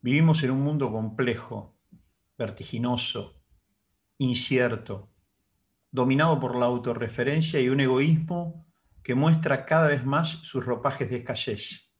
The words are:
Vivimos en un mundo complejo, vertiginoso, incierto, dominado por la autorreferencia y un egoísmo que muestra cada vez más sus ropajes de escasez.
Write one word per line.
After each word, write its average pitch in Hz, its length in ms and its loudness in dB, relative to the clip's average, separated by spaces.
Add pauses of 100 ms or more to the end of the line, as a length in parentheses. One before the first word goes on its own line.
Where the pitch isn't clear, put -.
(140)
Vivimos 156 300 4
en 127 80 0
un 135 100 0
mundo 139 300 0
complejo, 110 840 -4 (600)
vertiginoso, 117 1040 -6 (760)
incierto, 120 960 -2 (800)
dominado 135 480 4
por 123 160 -2
la 123 120 2
autorreferencia 123 960 0
y 127 80 4
un 135 120 2
egoísmo 160 840 0 (380)
que 123 140 -2
muestra 147 500 2
cada 160 220 4
vez 135 160 0
más 151 240 0
sus - 360 -6
ropajes 123 460 -2
de 123 60 -4
escasez. - 840 -8